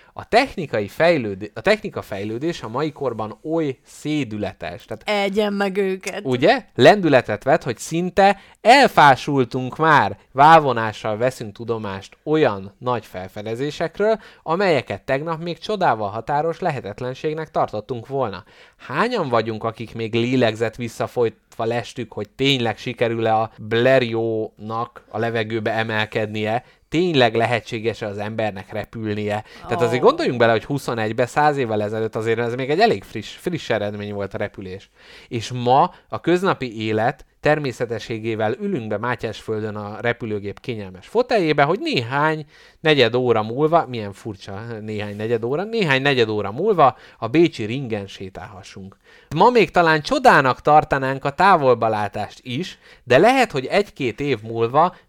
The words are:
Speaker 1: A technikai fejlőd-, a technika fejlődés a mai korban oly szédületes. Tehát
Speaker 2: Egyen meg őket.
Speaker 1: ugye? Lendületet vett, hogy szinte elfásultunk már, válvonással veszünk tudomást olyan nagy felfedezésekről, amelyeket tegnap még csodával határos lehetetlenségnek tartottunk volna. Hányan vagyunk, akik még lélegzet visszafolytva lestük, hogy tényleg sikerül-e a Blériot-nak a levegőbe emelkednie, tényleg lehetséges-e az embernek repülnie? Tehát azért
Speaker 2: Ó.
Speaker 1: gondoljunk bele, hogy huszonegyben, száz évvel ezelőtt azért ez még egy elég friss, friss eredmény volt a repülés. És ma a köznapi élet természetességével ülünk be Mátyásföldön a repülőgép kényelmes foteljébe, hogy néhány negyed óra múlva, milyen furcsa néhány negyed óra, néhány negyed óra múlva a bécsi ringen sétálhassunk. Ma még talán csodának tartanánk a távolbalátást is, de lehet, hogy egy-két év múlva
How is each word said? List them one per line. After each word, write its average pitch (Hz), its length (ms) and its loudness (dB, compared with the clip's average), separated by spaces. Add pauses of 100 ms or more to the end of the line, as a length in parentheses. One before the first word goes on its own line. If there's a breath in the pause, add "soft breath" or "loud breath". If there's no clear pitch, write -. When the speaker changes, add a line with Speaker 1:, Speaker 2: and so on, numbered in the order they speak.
(180 soft breath)
Speaker 1:
A - 100 -16
technikai 180 600 0
fejlőd-, 113 680 0
a 117 60 -12
technika 196 420 -2
fejlődés 110 600 -8
a 120 60 -12
mai 139 240 -4
korban 110 500 -6
oly 156 420 -2
szédületes. 107 1000 -6
Tehát 107 180 -12 (220)
Speaker 2:
Egyen 202 280 0
meg 202 240 -2
őket. 190 480 -4
Speaker 1:
ugye? 147 400 2 (100)
Lendületet 143 720 4
vett, 147 180 2
hogy 123 160 -6
szinte 185 600 2 (200 loud breath)
elfásultunk 156 1160 4
már, 139 420 4 (140)
válvonással 127 840 6
veszünk 110 400 -4
tudomást 107 680 -8
olyan 117 540 2
nagy 123 280 -4
felfedezésekről, 131 1120 -4 (240 loud breath)
amelyeket 160 600 0
tegnap 156 400 -4
még 170 160 -8
csodával 139 520 -2
határos 147 500 -4
lehetetlenségnek 151 880 -6
tartottunk 117 560 -4
volna. 120 380 -6 (320 soft breath)
Hányan 185 520 -2
vagyunk, 113 360 0
akik 113 300 -8
még 113 200 -6
lélegzet 117 640 2
visszafolytva 117 880 -4
lestük, 117 480 -6
hogy 107 180 -8
tényleg 131 480 0
sikerül-e 113 560 -2
a 110 240 0
Blériot-nak 113 1500 0
a 107 80 -6
levegőbe 113 540 -2
emelkednie, 107 920 -2 (240 soft breath)
tényleg 151 460 2
lehetséges-e 113 720 -2
az 101 120 -8
embernek 104 540 -6
repülnie? 104 720 -6 (240 loud breath)
Tehát 113 140 -2
azért 120 200 0
Speaker 2:
Ó. 180 40 4
Speaker 1:
gondoljunk 262 320 2
bele, 117 140 6
hogy 110 120 0
huszonegyben, 117 640 -2
száz 147 300 2
évvel 110 260 -2
ezelőtt 110 340 -4
azért 113 220 0
ez 120 160 -2
még 131 160 -6
egy 160 100 0
elég 143 240 2
friss, - 320 -12
friss - 340 -8
eredmény 104 440 -4
volt 98 200 -8
a 107 40 -10
repülés. 98 520 -10 (380 loud breath)
És 113 240 -8
ma 127 420 2 (140 loud breath)
a - 120 -10
köznapi 156 640 -2
élet 110 380 -2 (160)
természetességével 113 1200 -2
ülünk 175 280 -6
be 104 100 -2
Mátyásföldön 110 800 -6
a 104 240 -10
repülőgép 107 600 -6
kényelmes 98 460 -12
foteljébe, 180 560 0
hogy 160 180 2
néhány 151 640 -2 (340 soft breath)
negyed 135 340 4
óra 120 280 2
múlva, 143 460 2
milyen 110 240 -8
furcsa 98 480 -12 (200)
néhány 104 360 -8
negyed 110 280 -2
óra, 143 200 -4
néhány 185 380 0
negyed 131 260 2
óra 104 240 -4
múlva 156 440 2 (220 loud breath)
a 113 100 -6
bécsi 151 360 2
ringen 110 420 -6
sétálhassunk. 95 920 -16 (400 soft breath)
Ma 202 140 6
még 226 200 4
talán 160 320 4
csodának 185 600 2
tartanánk 139 640 2
a 143 60 -2
távolbalátást 113 1120 2
is, 160 360 -8 (260 soft breath)
de 123 140 6
lehet, 240 340 6
hogy 131 140 -4
egy-két 156 540 -2
év 139 220 -2
múlva 117 520 0 (140 loud breath)